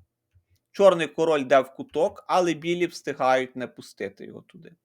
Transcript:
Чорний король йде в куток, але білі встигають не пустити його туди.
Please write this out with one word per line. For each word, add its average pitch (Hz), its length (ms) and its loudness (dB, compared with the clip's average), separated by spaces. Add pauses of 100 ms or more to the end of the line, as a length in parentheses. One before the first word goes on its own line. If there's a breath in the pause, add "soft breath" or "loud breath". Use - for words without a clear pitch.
(720)
Чорний 175 360 4
король 160 320 0
йде 135 200 4
в - 160 -2
куток, 160 520 -4
але 170 260 0
білі 170 320 -4
встигають 131 680 -2
не 123 120 -8
пустити - 580 -14
його 110 160 -18
туди. - 440 -20